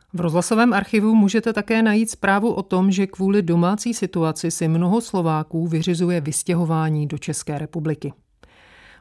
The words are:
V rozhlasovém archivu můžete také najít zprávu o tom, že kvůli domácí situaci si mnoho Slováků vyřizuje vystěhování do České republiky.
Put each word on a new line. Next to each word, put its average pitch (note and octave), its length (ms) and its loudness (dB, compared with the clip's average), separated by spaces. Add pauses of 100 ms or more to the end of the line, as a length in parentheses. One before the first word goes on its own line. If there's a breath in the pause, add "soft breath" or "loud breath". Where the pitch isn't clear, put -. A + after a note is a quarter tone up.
(120 soft breath)
V E3+ 80 -6
rozhlasovém F3+ 520 2
archivu G#3 420 2
můžete A3 380 4
také A3 300 0
najít A3 280 2
zprávu G3+ 420 0
o F#3+ 100 -4
tom, F#3 280 2
že F#3+ 160 2
kvůli G3 360 0
domácí F3 520 0
situaci E3 560 -2
si E3 180 -2
mnoho F3 320 2
Slováků E3 680 -2
vyřizuje E3+ 540 0
vystěhování D#3 840 -2
do D3 120 -6
České D3 400 -8
republiky. D3+ 540 -6 (880 soft breath)